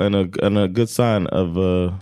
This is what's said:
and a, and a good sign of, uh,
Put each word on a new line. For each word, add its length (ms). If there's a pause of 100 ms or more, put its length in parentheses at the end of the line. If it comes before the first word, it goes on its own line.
and 120
a, 300
and 120
a 100
good 220
sign 380
of, 300
uh, 440